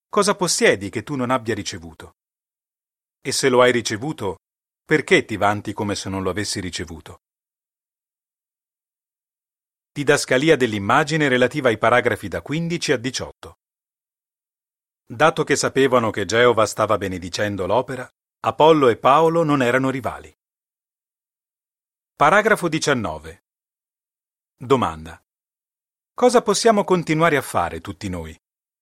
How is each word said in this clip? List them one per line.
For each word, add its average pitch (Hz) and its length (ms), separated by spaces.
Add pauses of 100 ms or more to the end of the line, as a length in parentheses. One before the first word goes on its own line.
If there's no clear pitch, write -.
Cosa 202 260
possiedi 143 560
che 107 140
tu 147 100
non 123 160
abbia 117 240
ricevuto? 87 600 (1040)
E 139 100
se 139 180
lo 123 140
hai 123 80
ricevuto, 113 680 (460)
perché 156 400
ti 107 120
vanti 104 360
come 101 220
se - 140
non 95 160
lo 92 60
avessi 101 280
ricevuto?" 90 640 (2750)
Didascalia 143 640
dell'immagine 131 720
relativa 127 400
ai 110 100
paragrafi 113 480
da 85 160
quindici 165 480
a 135 60
diciotto. 107 640 (1500)
Dato 147 400
che 143 100
sapevano 123 560
che 101 140
Geova 110 420
stava 104 320
benedicendo 95 680
l'opera, 123 420 (320)
Apollo 147 480
e 110 80
Paolo 160 480
non 147 180
erano 131 280
rivali. 101 460 (1800)
Paragrafo 190 520
diciannove. 98 760 (1120)
Domanda. 85 640 (960)
Cosa 247 240
possiamo 202 400
continuare 160 540
a 127 60
fare 82 380
tutti 101 280
noi? 82 280 (460)